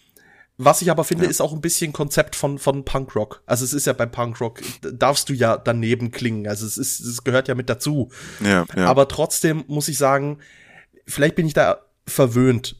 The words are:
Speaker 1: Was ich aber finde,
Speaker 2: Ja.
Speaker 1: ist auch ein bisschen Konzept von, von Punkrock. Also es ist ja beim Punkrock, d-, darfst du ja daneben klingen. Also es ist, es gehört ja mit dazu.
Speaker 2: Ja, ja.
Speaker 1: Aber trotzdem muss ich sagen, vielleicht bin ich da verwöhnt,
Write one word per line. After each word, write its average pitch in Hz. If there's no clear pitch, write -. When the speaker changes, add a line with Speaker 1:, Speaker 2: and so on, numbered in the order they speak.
Speaker 1:
Was 156
ich 175
aber 160
finde, 170
Speaker 2:
Ja. -
Speaker 1:
ist -
auch 147
ein 156
bisschen 165
Konzept 147
von, 143
von 139
Punkrock. 131
Also 120
es 123
ist 147
ja 131
beim 120
Punkrock, 117
d-, -
darfst 127
du 143
ja 117
daneben 117
klingen. 110
Also 104
es 104
ist, -
es 120
gehört 131
ja 127
mit 123
dazu. 135
Speaker 2:
Ja, 98
ja. 92
Speaker 1:
Aber 135
trotzdem 156
muss 147
ich 139
sagen, 139
vielleicht 156
bin 165
ich 147
da 101
verwöhnt, 123